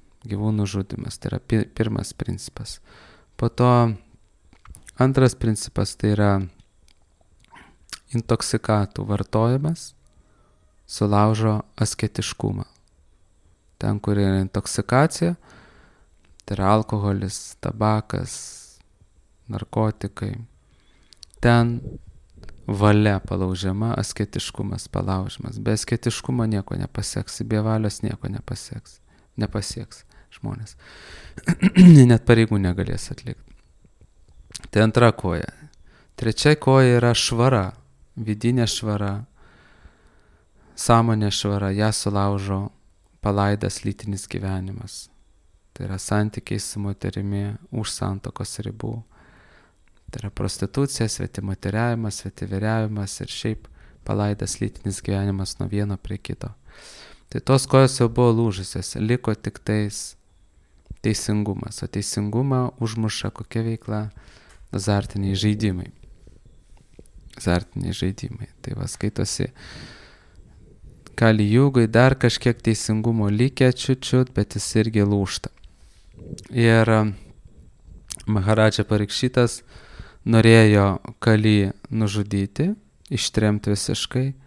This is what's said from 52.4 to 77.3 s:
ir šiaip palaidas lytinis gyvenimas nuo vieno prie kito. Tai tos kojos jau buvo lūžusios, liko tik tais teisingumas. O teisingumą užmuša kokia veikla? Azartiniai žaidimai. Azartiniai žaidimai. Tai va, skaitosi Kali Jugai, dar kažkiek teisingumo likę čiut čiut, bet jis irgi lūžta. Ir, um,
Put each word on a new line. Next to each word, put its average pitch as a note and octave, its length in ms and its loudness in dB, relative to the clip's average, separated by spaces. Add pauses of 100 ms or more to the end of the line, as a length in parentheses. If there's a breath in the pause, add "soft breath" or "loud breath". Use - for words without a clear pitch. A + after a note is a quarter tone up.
ir - 80 -10
šiaip - 360 -8 (360 soft breath)
palaidas G#2 560 -2
lytinis G#2+ 460 -6
gyvenimas G2 540 -2
nuo F#2+ 120 -6
vieno G2+ 260 -2
prie G2+ 200 -10
kito. - 340 -10 (800 loud breath)
Tai B2 160 -6
tos C3 240 2
kojos C3+ 320 6
jau A#2 80 4
buvo A#2+ 240 4
lūžusios, G2 680 -2
liko A2 360 -2
tik - 280 -10
tais G#2+ 540 -4 (880)
teisingumas. G#2 800 -2
O - 20 -6
teisingumą A#2+ 920 -2
užmuša A2 500 -4
kokia - 320 -6
veikla? G#2+ 460 -6 (600 soft breath)
Azartiniai G2 680 -2
žaidimai. G#2 500 -2 (1500)
Azartiniai F2 560 -2
žaidimai. - 560 -6 (120)
Tai - 160 -10
va, - 120 -6
skaitosi - 600 -4 (1700 loud breath)
Kali A2 320 4
Jugai, B2+ 360 4
dar B2 280 6
kažkiek - 460 0
teisingumo A2 680 0
likę B2+ 440 4
čiut - 320 -4
čiut, B2+ 300 2
bet - 200 -2
jis G#2+ 120 -6 (120)
irgi A2 240 2
lūžta. G2+ 460 0 (1040 soft breath)
Ir, A2+ 400 6
um, G#2+ 220 2 (1120 loud breath)